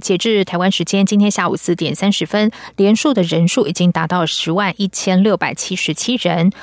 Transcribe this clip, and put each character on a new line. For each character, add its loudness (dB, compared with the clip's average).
截 0
至 0
台 -6
湾 2
时 0
间 0
今 2
天 4
下 -2
午 -2
四 -2
点 -4
三 0
十 -2
分， 0
连 4
署 2
的 2
人 2
数 0
已 -2
经 2
达 0
到 0
十 -4
万 0
一 -2
千 0
六 2
百 -4
七 -8
十 -4
七 -4
人， 0